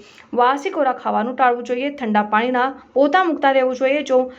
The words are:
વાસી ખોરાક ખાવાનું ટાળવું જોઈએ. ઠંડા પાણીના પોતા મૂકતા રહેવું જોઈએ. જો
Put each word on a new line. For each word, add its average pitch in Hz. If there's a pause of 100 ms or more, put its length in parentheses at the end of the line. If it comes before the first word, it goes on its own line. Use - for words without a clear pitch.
(340)
વાસી 262
ખોરાક 269
ખાવાનું 220
ટાળવું 247
જોઈએ. 247
ઠંડા 220
પાણીના 247 (120)
પોતા 294
મૂકતા 294
રહેવું 262
જોઈએ. 269
જો 254